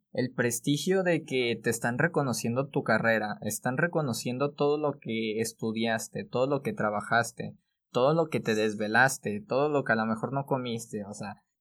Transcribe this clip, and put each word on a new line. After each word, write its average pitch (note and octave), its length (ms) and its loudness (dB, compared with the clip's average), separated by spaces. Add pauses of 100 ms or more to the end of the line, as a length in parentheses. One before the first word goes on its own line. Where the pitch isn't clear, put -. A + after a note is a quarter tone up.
(120)
el B2+ 220 -2
prestigio D3 720 0
de E3+ 200 2
que B2 400 0
te A#2+ 60 0
están A#2+ 280 0
reconociendo C3+ 720 0
tu C#3 160 -2
carrera, A2 580 2
están B2 360 -4
reconociendo C#3+ 760 -2
todo D3 240 2
lo D3 220 -2
que A2 400 -2
estudiaste, A2+ 840 -2
todo B2 220 0
lo C#3 140 0
que A2 120 -4
trabajaste, G#2+ 840 -2 (360)
todo C3 200 4
lo E3 140 2
que A#2+ 140 -2
te A2 140 0
desvelaste, G#2+ 920 2
todo C#3 220 2
lo C#3+ 160 0
que A#2 80 2
a - 20 2
lo A2 100 0
mejor A2+ 280 -2
no C#3 120 -4
comiste, A#2 600 -4
o G2+ 80 -12
sea, G#2 280 -12 (200)